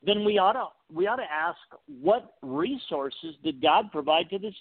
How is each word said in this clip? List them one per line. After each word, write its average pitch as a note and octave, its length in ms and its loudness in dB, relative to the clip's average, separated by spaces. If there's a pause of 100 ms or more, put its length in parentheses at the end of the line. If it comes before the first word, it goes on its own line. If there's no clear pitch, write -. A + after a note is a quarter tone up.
then G#3 180 2
we G#3 140 2
ought G3 160 4
to, A#3 140 -4 (260)
we F3 140 0
ought A3 80 0
to A3 160 -6
ask, D#3 260 -4 (440)
what G#3 400 2
resources D3+ 1000 -6
did C#3+ 180 -4
God F3+ 300 4
provide D#3 380 0
to F#3+ 80 -6
this G3 240 -6